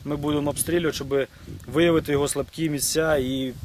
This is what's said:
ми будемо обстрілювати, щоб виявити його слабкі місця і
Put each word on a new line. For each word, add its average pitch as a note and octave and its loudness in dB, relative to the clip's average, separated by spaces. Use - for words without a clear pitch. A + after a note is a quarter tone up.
ми D3 -2
будемо D3 0
обстрілювати, D#3+ 0
щоб C#3 0
виявити D#3 2
його C#3+ 2
слабкі D3+ -2
місця D#3 2
і C3 -2